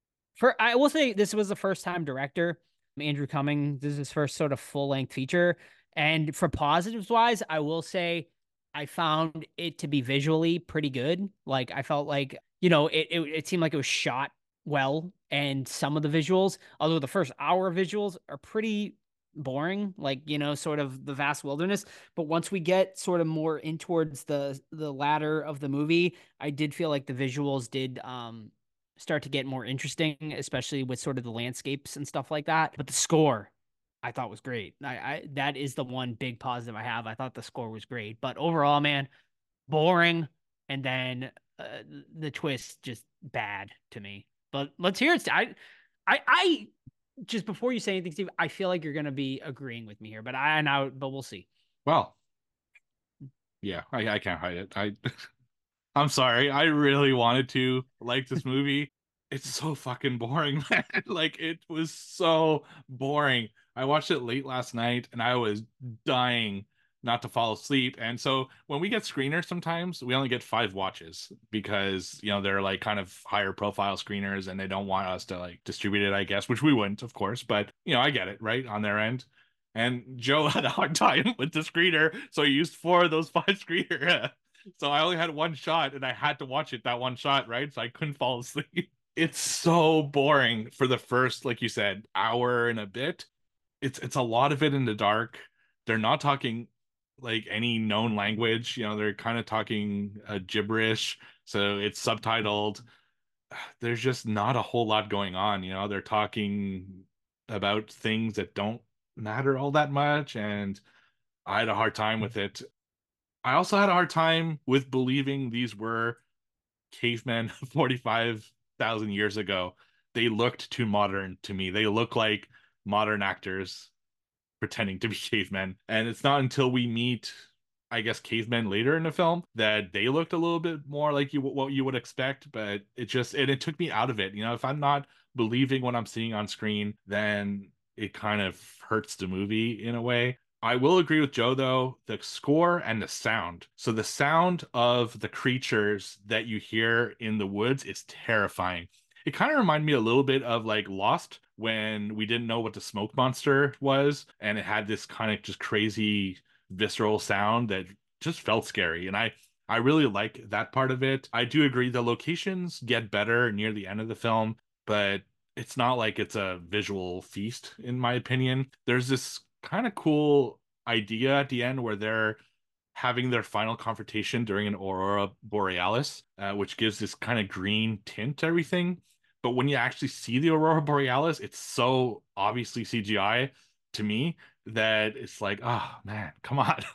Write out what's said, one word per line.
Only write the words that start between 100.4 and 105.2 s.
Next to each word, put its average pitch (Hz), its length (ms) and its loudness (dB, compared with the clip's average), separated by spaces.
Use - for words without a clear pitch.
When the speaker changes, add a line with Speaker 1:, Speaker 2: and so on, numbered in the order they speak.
Speaker 2:
gibberish. 110 720 0
So 101 340 0
it's 104 260 -4
subtitled. 107 800 0
<sighs> - 280 -16
There's 117 200 -2
just 127 260 -2
not 107 300 2
a 113 60 0
whole 117 260 0
lot 107 220 2
going 98 260 -4